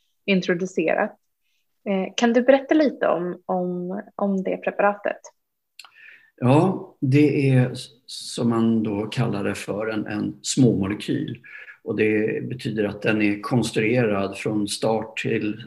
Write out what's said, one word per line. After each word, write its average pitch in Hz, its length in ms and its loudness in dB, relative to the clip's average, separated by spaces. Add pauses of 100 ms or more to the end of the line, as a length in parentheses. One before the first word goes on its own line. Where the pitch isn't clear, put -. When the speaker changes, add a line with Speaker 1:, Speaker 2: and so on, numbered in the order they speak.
(260)
Speaker 1:
introducerat. 185 920 0 (720)
Eh, 190 280 -2
kan 233 160 2
du 240 100 4
berätta 269 320 4
lite 302 340 2
om, 175 380 -2
om, 180 560 -4 (120)
om 196 280 -2
det 185 140 -4
preparatet? - 640 -2 (1160)
Speaker 2:
Ja, 156 640 2
det 143 500 4
är 127 200 4
s-, - 180 -12 (180)
som - 420 -6
man 113 340 2
då 107 240 -4
kallar 104 380 -2
det 101 100 -2
för 104 320 -6
en, 110 200 -4
en 104 360 -4
småmolekyl. 104 1000 0 (440)
Och 110 120 -4
det 107 520 0
betyder 110 360 -4
att - 180 -6
den 107 200 0
är 104 180 2
konstruerad 107 960 0
från 104 320 -2
start 110 480 -2
till, 107 500 -4